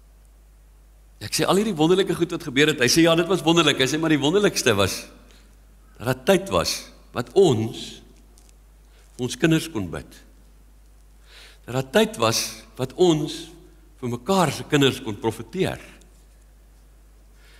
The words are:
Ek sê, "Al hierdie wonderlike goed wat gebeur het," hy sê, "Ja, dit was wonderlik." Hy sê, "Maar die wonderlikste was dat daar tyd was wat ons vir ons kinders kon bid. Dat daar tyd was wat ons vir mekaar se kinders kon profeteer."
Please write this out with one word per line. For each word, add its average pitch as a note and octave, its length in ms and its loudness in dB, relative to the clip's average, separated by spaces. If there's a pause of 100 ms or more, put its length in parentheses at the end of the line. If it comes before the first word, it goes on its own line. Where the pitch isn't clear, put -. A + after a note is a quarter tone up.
(1200)
Ek G2+ 140 -10
sê, - 120 0
"Al D#3+ 100 2
hierdie G#3+ 200 0
wonderlike F3+ 400 2
goed E3+ 160 -4
wat E3+ 120 -10
gebeur C#3+ 240 2
het," D#3 120 -2
hy B2 80 4
sê, E3 140 4
"Ja, E3 140 4
dit E3 120 0
was E3+ 140 -2
wonderlik." D3+ 360 4
Hy C3 80 2
sê, D3 140 -2
"Maar D#3+ 100 -2
die D3+ 100 2
wonderlikste D3+ 560 2
was G2 300 -2 (920)
dat G2+ 80 -16
daar B2+ 180 -4
tyd F#3+ 300 0
was D#2+ 320 -2 (300)
wat A#2+ 180 -6
ons B2 680 0 (1160)
vir B2 80 -6
ons B2 120 -8
kinders D#3+ 340 0
kon F#2+ 180 -6
bid. D#2 280 -12 (1500)
Dat A#2 80 -10
daar C3 180 -4
tyd A3 300 0
was - 400 -2 (160)
wat B2+ 240 -6
ons D#3+ 460 2 (500)
vir B2 160 -6
mekaar E3+ 400 0
se B2+ 160 -10
kinders C#3 320 2
kon G#2 160 -10
profeteer." A2+ 640 -4 (1800)